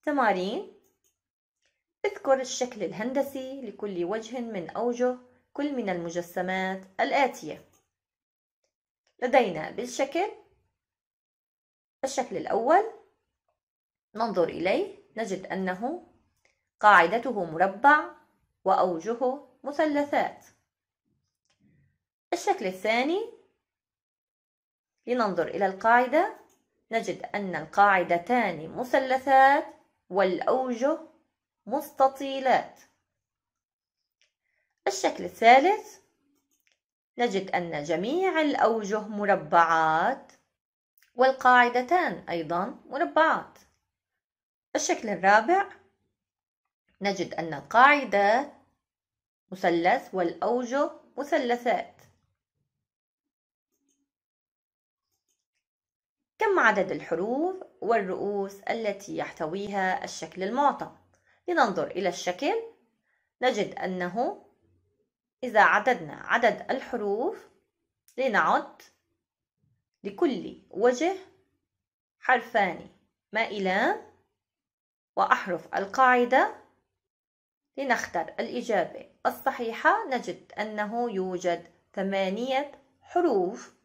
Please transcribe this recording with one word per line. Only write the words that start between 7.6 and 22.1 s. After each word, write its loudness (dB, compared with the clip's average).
لدينا 2
بالشكل، -4
الشكل -4
الأول 2
ننظر 0
إليه -2
نجد -6
أنه -6
قاعدته 4
مربع 2
وأوجهه 0
مثلثات. -2